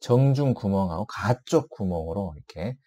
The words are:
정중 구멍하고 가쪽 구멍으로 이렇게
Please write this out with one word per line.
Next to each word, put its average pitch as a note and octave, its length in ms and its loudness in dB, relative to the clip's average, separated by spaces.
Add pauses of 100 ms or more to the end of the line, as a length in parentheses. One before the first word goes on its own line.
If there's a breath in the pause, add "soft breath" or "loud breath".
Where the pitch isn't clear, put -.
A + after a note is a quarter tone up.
정중 C3+ 520 4
구멍하고 G2 520 -2
가쪽 B2 640 0
구멍으로 F2+ 680 -4
이렇게 F#2+ 520 -10